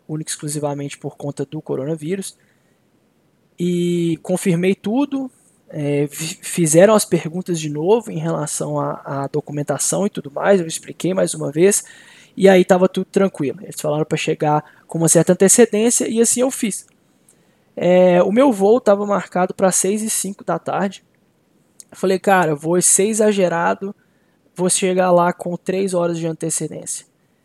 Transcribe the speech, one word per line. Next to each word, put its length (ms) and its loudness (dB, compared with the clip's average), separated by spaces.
única 220 -10
e 20 -10
exclusivamente 640 -8
por 220 -14
conta 260 -8
do 160 -10
coronavírus. 800 -8
E 640 -2
confirmei 540 0
tudo, 560 -4
é, 400 -2
fi-, 360 -12
fizeram 500 4
as 100 4
perguntas 560 -4
de 80 -8
novo 440 -2
em 80 -8
relação 600 -6
à, 440 -6
à 40 -6
documentação 800 -4
e 40 -2
tudo 200 -10
mais, 320 2
eu 60 -6
expliquei 480 -6
mais 180 -2
uma 180 -8
vez, 320 2
e 120 4
aí 160 6
tava 240 4
tudo 180 -6
tranquilo. 580 -2
Eles 180 -16
falaram 240 -2
pra 120 -2
chegar 460 -2
com 140 -6
uma 100 2
certa 240 4
antecedência, 760 4
e 140 0
assim 200 0
eu 100 0
fiz. 340 -6
É, 460 6
o 100 0
meu 200 4
voo 280 2
tava 280 2
marcado 480 -2
pra 160 2
seis 320 -2
e 80 -4
cinco 320 -6
da 160 -4
tarde. 440 -6
Eu 80 -20
falei, 220 0
"Cara, 340 2
vou 260 -2
ser 280 2
exagerado, 880 0
vou 140 -2
chegar 420 0
lá 220 4
com 240 -8
três 360 -4
horas 260 -2
de 80 -4
antecedência." 800 -8